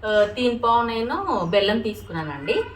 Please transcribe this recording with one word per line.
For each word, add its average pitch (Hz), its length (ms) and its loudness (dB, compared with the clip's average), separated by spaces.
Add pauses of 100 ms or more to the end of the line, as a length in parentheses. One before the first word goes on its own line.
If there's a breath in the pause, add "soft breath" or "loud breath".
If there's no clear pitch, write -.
ఆ, 208 200 4 (100)
తీన్ 240 260 0
పావు 233 200 4
నేను 233 640 -2
బెల్లం 202 360 2
తీసుకున్నానండి. 165 760 -6 (200)